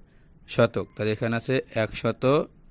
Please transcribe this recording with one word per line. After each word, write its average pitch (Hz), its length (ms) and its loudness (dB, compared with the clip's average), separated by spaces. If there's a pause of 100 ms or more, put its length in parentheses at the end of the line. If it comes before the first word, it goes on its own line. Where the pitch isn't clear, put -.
(480)
শতক, 107 460 2
তাহলে 107 200 -2
এখানে 113 260 -2
আছে 131 140 0 (280)
এক 107 80 -2 (100)
শত, 113 240 -2 (460)